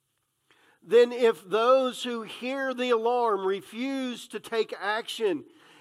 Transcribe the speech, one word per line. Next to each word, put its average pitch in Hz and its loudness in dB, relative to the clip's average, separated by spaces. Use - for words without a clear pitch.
then 240 6
if 233 2
those 247 2
who 240 -6
hear 262 -6
the 247 -2
alarm 226 2
refuse 240 -6
to 214 -10
take 226 -4
action, 208 -4